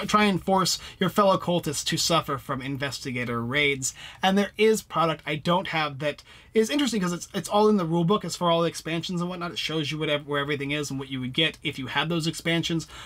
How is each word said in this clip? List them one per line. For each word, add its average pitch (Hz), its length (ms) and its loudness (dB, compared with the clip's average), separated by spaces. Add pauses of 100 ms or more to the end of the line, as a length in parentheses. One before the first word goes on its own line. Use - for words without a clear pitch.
f-, 208 60 -2
try 214 180 4
and 190 160 2
force 190 360 2 (220)
your 185 100 2
fellow 190 300 4
cultists 165 460 -2
to 160 120 -2
suffer 151 400 0
from 131 240 -6
investigator 123 800 -4
raids. 135 540 0 (260)
And 190 160 4
there 202 180 2
is 220 280 4
product 160 420 0
I 151 100 -4
don't 175 340 0
have 151 280 -2
that 147 240 -4 (320)
is 220 160 4
interesting 254 320 0
'cause 175 100 0
it's, 170 220 -6
it's 196 160 -6
all 208 180 6
in 214 100 6
the 175 80 0
rule 165 200 2
book 202 180 2
as 170 120 -6
for 170 160 2
all 165 100 4
the 170 60 2
expansions 165 520 -6
and 175 120 -2
whatnot. 175 220 -8
It - 40 -14
shows 151 340 -2
you 156 60 -4
whatever, 151 280 0
where 143 140 -2
everything 139 300 -2
is 147 220 -2
and 135 80 -4
what 135 100 -8
you 135 120 -4
would 127 120 -6
get 160 300 0
if 143 160 -6
you 127 80 -6
had 147 220 -2
those 165 180 -2
expansions. 165 600 -2 (180)